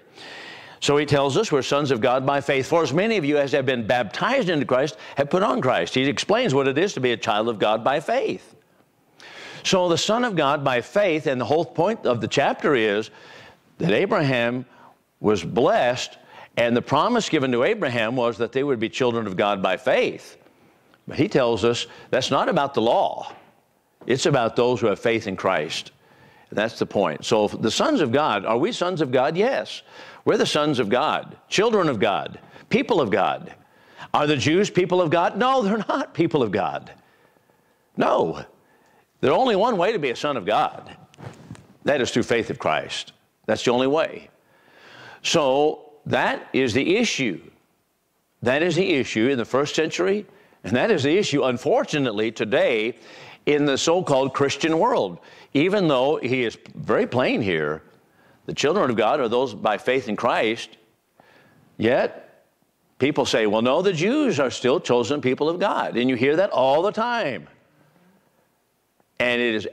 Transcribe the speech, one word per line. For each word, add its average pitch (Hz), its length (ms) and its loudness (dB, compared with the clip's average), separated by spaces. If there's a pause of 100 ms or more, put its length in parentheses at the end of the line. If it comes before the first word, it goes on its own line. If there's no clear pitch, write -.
(800)
So 143 160 2
he 147 100 2
tells 139 300 2
us 208 160 0
we're 135 100 2
sons 143 300 0
of 117 80 0
God 131 260 2
by 139 140 2
faith. 135 260 -2
"For 165 160 2
as 131 100 -2
many 214 240 0
of 160 80 -2
you 147 140 2
as 139 140 -2
have 139 120 2
been 123 220 -2
baptized 170 600 0
into 147 180 0
Christ 135 300 0 (200)
have 139 140 -2
put 185 140 2
on 254 160 0
Christ." 107 340 0
He 131 140 2
explains 196 440 0
what 135 140 2
it 135 120 0
is 190 160 0
to - 60 -8
be 123 120 2
a 110 40 -2
child 110 320 0
of 107 120 -4
God 110 240 2
by 139 160 0
faith. 220 560 -4 (1040)
So 180 260 2
the 165 100 2
Son 240 260 0
of 220 100 -2
God 147 300 2
by 127 160 2
faith, 160 480 0
and 127 120 0
the 117 40 -4
whole 156 220 2
point 202 400 -2
of 120 140 0
the 110 80 -4
chapter 165 460 0
is 107 360 0 (680)
that 87 140 0
Abraham 127 720 0 (540)
was 101 240 0
blessed, 127 720 0 (400)
and 120 200 2
the 113 60 2
promise 190 460 0
given 135 240 0
to 120 100 2
Abraham 131 540 0
was 117 220 0
that 117 120 -2
they 135 140 -2
would 131 160 -2
be 113 80 -2
children 117 400 -2
of 92 80 -6
God 101 260 0
by 95 140 0
faith. - 600 -2 (680)
But 98 120 -6
he 160 100 2
tells 117 360 2
us 120 220 0 (240)
that's 127 220 0
not 180 160 2
about 143 260 0
the 110 80 2
law. 135 480 0 (760)
It's 127 180 0
about 123 320 2
those 120 240 4
who 117 60 2
have 98 120 2
faith 117 280 0
in 95 100 -4
Christ. 85 560 -2 (580)
That's 110 280 -4
the 104 80 -2
point. 85 400 -2
So 107 220 2
the 113 220 -4
sons 269 300 2
of 123 120 0
God, 123 340 0
are 113 100 2
we 180 160 0
sons 175 300 -2
of 127 100 -2
God? 139 240 2
Yes. 190 460 -2 (420)
We're 190 140 2
the 214 80 0
sons 151 320 0
of 113 100 0
God, 120 480 -2 (140)
children 208 360 2
of 120 140 -2
God, 95 380 -2 (320)
people 214 320 2
of 104 80 -2
God. 85 440 0 (600)
Are 147 120 2
the 147 120 2
Jews 160 320 2
people 180 320 2
of 160 80 -2
God? 180 260 0
No, 254 240 2
they're 202 260 -2
not 277 280 -4
people 156 280 0
of 107 80 0
God. 82 400 -4 (1040)
No. - 480 0 (800)
There's 139 140 2
only 233 200 2
one 208 220 2
way 185 160 2
to 214 60 -4
be 143 100 -2
a 117 80 -4
son 147 220 -4
of 87 80 -8
God. - 500 -2 (880)
That 139 160 2
is 113 100 0
through 117 120 2
faith 113 260 0
of 76 100 -8
Christ. - 540 -4 (320)
That's 107 200 -2
the 127 60 2
only 123 160 2
way. 143 440 -2 (920)
So 147 720 0 (140)
that 151 480 -2
is 127 180 2
the 139 240 2
issue. 127 420 -2 (1040)
That 135 200 2
is 175 140 0
the 185 180 2
issue 117 340 0
in 139 80 0
the 113 80 -2
first 143 300 -2
century, 180 500 -2 (400)
and 92 100 -2
that 170 160 2
is 160 120 0
the 151 160 2
issue, 147 260 0
unfortunately, 131 880 0
today 120 640 0 (500)
in 147 180 2
the 135 120 2
so-called 139 580 2
Christian 160 440 0
world. 170 400 0 (360)
Even 180 340 2
though 139 280 2
he 127 280 -2
is 107 140 -6 (160)
very 127 320 0
plain 139 360 0
here, 80 400 -2 (640)
the 82 80 -8
children 151 360 2
of 110 60 -2
God 117 240 2
are 120 80 0
those 120 260 0
by 107 220 -2
faith 123 320 -2
in 104 80 -4
Christ, 120 540 -2 (1080)
yet - 680 -2 (540)
people 143 260 0
say, 113 220 2
"Well, 107 160 2
no, 139 200 2
the 196 100 0
Jews 202 480 0
are 127 100 0
still 123 300 0
chosen 123 400 0
people 131 280 0
of 175 100 -2
God." 156 380 -2
And 123 120 2
you 131 80 0
hear 135 200 2
that 196 140 2
all 135 320 2
the 202 100 0
time. 196 560 -4 (1700)
And 123 220 0
it 120 140 2
is 101 180 -4